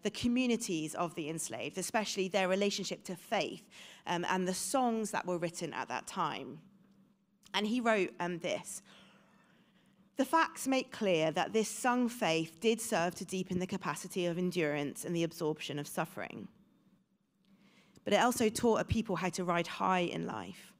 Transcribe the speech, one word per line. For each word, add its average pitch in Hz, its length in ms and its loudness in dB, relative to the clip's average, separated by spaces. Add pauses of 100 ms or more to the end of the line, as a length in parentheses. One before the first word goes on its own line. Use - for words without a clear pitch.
the 208 80 2
communities 226 840 0
of 170 200 -2
the 156 120 -4
enslaved, 151 500 -6
especially 190 520 -2
their 190 180 2
relationship 196 560 0
to 180 140 -8
faith, 170 500 -4 (400)
um, 175 220 0
and 185 180 2
the 185 60 0
songs 226 580 0
that - 140 -2
were 180 120 0
written 165 360 -4
at - 160 -6
that - 180 -4
time. 139 540 -4 (920)
And 208 140 2
he 240 140 2
wrote, 220 400 4
um, 175 180 -2
this, - 420 -4 (1400)
"The 269 60 4
facts - 420 2
make 262 280 0
clear 165 380 4
that 175 200 0
this 214 160 2
sung 247 400 2
faith 165 540 0
did 226 180 4
serve 185 360 0
to 190 100 -8
deepen 180 340 -2
the 185 80 -2
capacity 180 580 -4
of 170 120 0
endurance 151 680 0
and - 100 -4
the 165 100 2
absorption 156 540 -4
of 143 100 -6
suffering. - 600 -6 (1600)
But 202 80 2
it 196 80 6
also 240 260 4
taught 226 320 4
a - 60 0
people 214 320 0
how 185 140 0
to 180 120 -4
ride 170 240 0
high 185 340 2
in 165 240 -2
life 175 540 -10